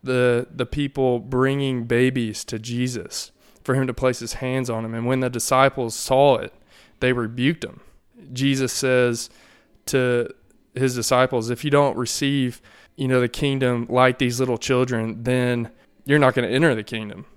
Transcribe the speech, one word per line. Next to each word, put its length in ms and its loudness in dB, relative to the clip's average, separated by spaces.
the, 500 2
the 120 -4
people 520 -2
bringing 640 0
babies 600 0
to 160 -8
Jesus 720 -6
for 100 0
him 140 0
to 40 -6
place 280 -2
his 140 -10
hands 360 -4
on 140 -4
them. 100 -8
And 100 -6
when 140 0
the 100 0
disciples 680 2
saw 400 4
it, 180 -8
they 120 2
rebuked 520 -2
him. 160 -14
Jesus 400 0
says 580 0
to 420 2
his 200 0
disciples, 560 2
"If 140 -6
you 60 0
don't 260 2
receive, 680 -2
you 140 -4
know, 120 4
the 80 0
kingdom 640 -2
like 280 4
these 200 0
little 200 0
children, 680 -2
then 460 0
you're 120 4
not 160 4
gonna 140 0
enter 260 4
the 80 -4
kingdom." 440 -10